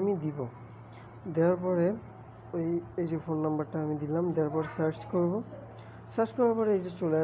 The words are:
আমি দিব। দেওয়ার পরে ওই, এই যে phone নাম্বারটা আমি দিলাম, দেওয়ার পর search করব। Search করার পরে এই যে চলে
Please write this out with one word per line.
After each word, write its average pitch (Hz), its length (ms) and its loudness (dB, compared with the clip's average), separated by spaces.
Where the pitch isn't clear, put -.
আমি 202 120 4
দিব। 147 140 -2
দেওয়ার 170 300 6
পরে 180 220 4
ওই, 165 120 0
এই 160 100 0
যে 165 140 2
phone 160 200 0
নাম্বারটা 151 400 0
আমি 151 180 0
দিলাম, 156 200 0
দেওয়ার 151 200 4
পর 160 80 2
search 156 240 2
করব। 175 200 4
Search 220 240 2
করার 233 220 4
পরে 214 180 4
এই 185 80 -2
যে 180 60 -6
চলে 160 220 4